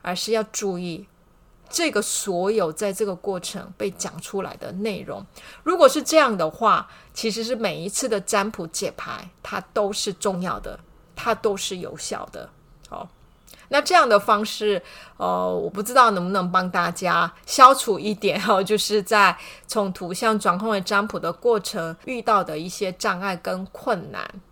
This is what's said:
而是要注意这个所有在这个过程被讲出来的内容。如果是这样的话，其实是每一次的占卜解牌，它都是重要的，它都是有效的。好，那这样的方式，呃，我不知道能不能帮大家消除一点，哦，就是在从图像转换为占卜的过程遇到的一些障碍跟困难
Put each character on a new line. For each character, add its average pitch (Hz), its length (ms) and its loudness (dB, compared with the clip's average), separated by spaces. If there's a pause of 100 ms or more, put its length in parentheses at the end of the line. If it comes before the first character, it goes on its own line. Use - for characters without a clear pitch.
而 180 120 -4
是 208 180 -4
要 220 100 2
注 196 360 -4
意 175 280 -8 (640)
这 320 220 0
个 208 120 0
所 185 480 -2
有 185 220 2
在 196 200 -4
这 214 120 -2
个 190 100 -4
过 185 240 -6
程 - 380 -10
被 196 140 -4
讲 - 300 -10
出 196 220 -6
来 - 140 -10
的 - 160 -12
内 202 280 -6
容。 - 240 -12 (380)
如 349 140 2
果 311 120 8
是 277 140 2
这 311 140 0
样 254 200 4
的 160 120 0
话， 190 400 0 (260)
其 220 160 -4
实 226 120 -6
是 240 120 -4
每 202 220 -4
一 165 120 -8
次 254 200 -4
的 208 120 0
占 202 300 0
卜 180 160 -10
解 - 300 -6
牌， - 320 -12 (140)
它 190 180 -8 (120)
都 208 200 0
是 208 200 -4
重 185 280 -2
要 160 200 -4
的， - 180 -14 (360)
它 233 200 -2
都 208 220 0
是 185 220 -6
有 165 180 -10
效 - 360 -8
的。 - 160 -14 (400)
好， - 200 -12 (600)
那 277 120 2
这 320 140 0
样 302 140 8
的 208 100 8
方 208 260 4
式， 208 360 0 (360)
呃， 180 380 0
我 175 140 -2
不 202 140 -6
知 233 100 -6
道 247 200 8
能 180 120 -2
不 180 60 -4
能 180 200 0
帮 180 200 0
大 175 200 0
家 170 400 0 (140)
消 269 300 10
除 226 240 0
一 202 160 -4
点， 190 340 -2
哦， 196 140 4
就 208 160 0
是 208 240 0
在 196 340 6 (300)
从 196 260 -2
图 180 220 -8
像 220 240 2
转 185 200 0
换 220 120 -4
为 202 100 0
占 202 260 0
卜 202 120 -8
的 170 140 -4
过 220 280 2
程 165 340 -6 (100)
遇 247 180 -6
到 208 200 4
的 156 160 -6
一 170 100 -8
些 185 240 -4
障 185 280 -2
碍 190 160 -4
跟 185 300 -6
困 180 440 -4
难 - 160 -8 (260)